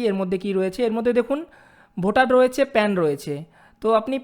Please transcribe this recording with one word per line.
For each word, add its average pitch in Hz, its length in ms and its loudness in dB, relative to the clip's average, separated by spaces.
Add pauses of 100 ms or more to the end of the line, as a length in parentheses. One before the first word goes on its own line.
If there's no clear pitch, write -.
এর 196 100 0
মধ্যে 190 240 -2
কি 202 140 -4
রয়েছে। 185 300 -2
এর 220 100 -2
মধ্যে 233 220 0
দেখুন 269 200 -2 (640)
ভোটার 214 320 2
রয়েছে, 254 260 4 (140)
প্যান 208 160 2 (120)
রয়েছে, 147 320 -2 (460)
তো 220 80 -2 (100)
আপনি 262 240 -4